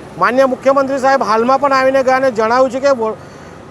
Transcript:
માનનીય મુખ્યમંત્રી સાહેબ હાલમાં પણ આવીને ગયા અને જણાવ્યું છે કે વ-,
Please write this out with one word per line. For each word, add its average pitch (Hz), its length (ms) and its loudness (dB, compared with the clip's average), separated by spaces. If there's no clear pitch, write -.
માનનીય 240 280 2
મુખ્યમંત્રી 269 540 0
સાહેબ 269 240 2
હાલમાં 226 360 0
પણ 277 140 0
આવીને 262 300 2
ગયા 254 120 2
અને 262 160 0
જણાવ્યું 233 380 0
છે 247 100 -6
કે 277 100 2
વ-, 226 260 -2